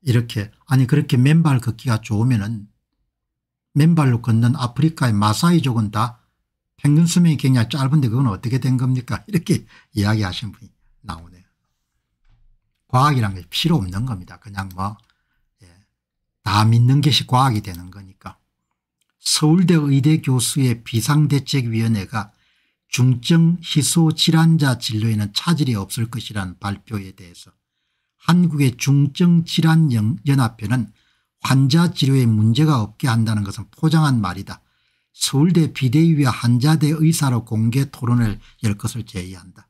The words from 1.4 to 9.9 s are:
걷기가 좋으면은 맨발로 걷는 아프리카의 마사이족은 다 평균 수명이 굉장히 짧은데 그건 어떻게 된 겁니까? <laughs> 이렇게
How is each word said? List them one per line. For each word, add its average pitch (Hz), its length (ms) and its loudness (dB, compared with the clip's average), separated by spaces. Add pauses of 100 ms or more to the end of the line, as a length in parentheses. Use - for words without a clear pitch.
걷기가 113 400 -4
좋으면은 107 680 -2 (1040)
맨발로 147 480 2
걷는 117 340 2
아프리카의 131 560 -2
마사이족은 113 800 0
다 113 300 -6 (560)
평균 147 300 2
수명이 170 300 2
굉장히 127 320 2
짧은데 135 400 0
그건 127 200 0
어떻게 107 300 -4
된 131 180 0
겁니까? 123 480 -4
<laughs> - 40 -20
이렇게 - 380 -2 (280)